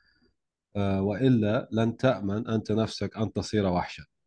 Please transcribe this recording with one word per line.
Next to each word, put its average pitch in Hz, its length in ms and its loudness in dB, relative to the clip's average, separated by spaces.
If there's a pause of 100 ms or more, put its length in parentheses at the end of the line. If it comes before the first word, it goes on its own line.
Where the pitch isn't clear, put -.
(760)
آه، 98 260 0
وإلا 107 680 2
لن 110 260 0
تأمن 104 500 0
أنت 110 240 -2
نفسك 104 460 -2
أن 104 160 -2
تصير 104 340 0
وحشًا." 87 380 -2 (220)